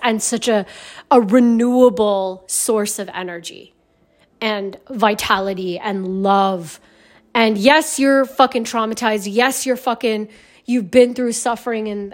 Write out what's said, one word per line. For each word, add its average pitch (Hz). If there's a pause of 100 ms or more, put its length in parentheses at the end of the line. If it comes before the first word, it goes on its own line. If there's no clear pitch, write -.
and 226
such 226
a, 208 (440)
a 254
renewable 226
source 208
of 190
energy 175 (640)
and 202 (120)
vitality 196
and 190
love. 190 (540)
And 220
yes, 285
you're 269
fucking 254
traumatized. 220
Yes, 240
you're 254
fucking, 226 (360)
you've 240
been 247
through 247
suffering 226
and, 202